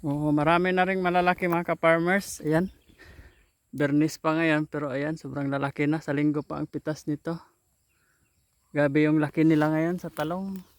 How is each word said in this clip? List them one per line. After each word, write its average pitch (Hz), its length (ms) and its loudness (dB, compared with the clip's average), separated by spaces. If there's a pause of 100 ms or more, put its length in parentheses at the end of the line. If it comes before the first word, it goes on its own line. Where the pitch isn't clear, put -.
Oo, 147 320 -2
marami 170 400 2
na 185 160 2
ring 190 160 -2
malalaki 180 400 2
mga 170 320 -2
ka-farmers. 170 640 0
Ayan. 160 320 0 (960)
Bernis 147 480 0
pa 156 160 -2
ngayon, 156 320 2
pero 147 240 -6
ayan, 147 320 -4
sobrang 139 320 -6
lalaki 139 320 -2
na. 156 160 0
Sa 143 160 -4
linggo 147 240 0
pa 151 160 -10
ang 147 80 -4
pitas 151 400 -8
nito. 160 320 -6 (1400)
Gabi 147 320 4
yung 156 160 4
laki 151 240 0
nila 156 240 4
ngayon 165 320 0
sa 175 80 -10
talong. 180 480 -6 (220)